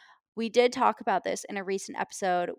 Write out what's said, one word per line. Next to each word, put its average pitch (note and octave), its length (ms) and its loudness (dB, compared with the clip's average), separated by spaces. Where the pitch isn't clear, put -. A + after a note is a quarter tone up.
We A3+ 140 -4
did A#3+ 240 6
talk A3 280 2
about F#3+ 220 0
this - 200 -4
in - 140 -8
a G3 60 -6
recent G3 360 -6
episode F3+ 600 -2